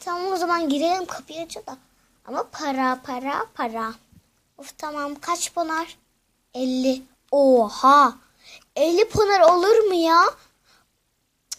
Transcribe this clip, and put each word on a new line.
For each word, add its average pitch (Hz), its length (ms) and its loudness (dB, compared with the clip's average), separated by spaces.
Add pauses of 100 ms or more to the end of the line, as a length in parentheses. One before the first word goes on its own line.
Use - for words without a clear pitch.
tamam 359 320 -6
o 370 40 -2
zaman 339 320 -2
girelim. 339 380 -2
Kapıyı - 360 -14
açalım - 240 -16
da. 262 120 -18 (460)
Ama 262 280 -10
para, 262 500 -4
para, 277 520 -8
para. 226 400 -8 (640)
Of - 200 -20
tamam. 294 360 -8
Kaç 339 400 -8
ponar? 330 440 -6 (560)
Elli. 254 480 -4 (280)
Oha! 262 840 4 (600)
Elli 339 320 2
ponar 403 320 2
olur 359 380 6
mu 415 160 2
ya? 339 300 4 (1300)